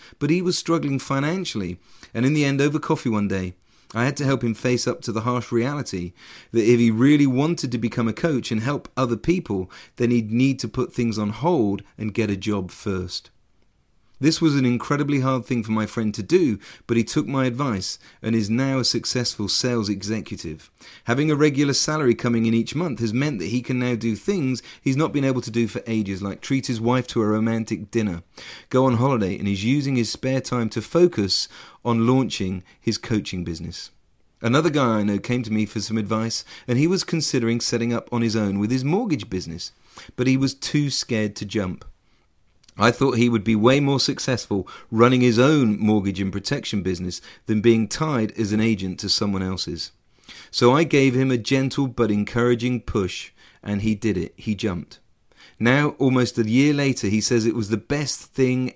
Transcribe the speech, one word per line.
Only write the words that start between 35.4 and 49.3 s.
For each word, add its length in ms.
to 100
me 120
for 160
some 160
advice, 480
and 80
he 100
was 160
considering 560
setting 320
up 220
on 80
his 160
own 220
with 120
his 140
mortgage 440
business, 440
but 100
he 120
was 160
too 360
scared 460
to 100
jump. 380
I 140
thought 240
he 140
would 160
be 100
way 240
more 220
successful 680
running 300
his 180
own 400
mortgage 400
and 100
protection 520
business 400
than 160
being 260
tied 500
as 140
an 80
agent 400
to 80
someone 340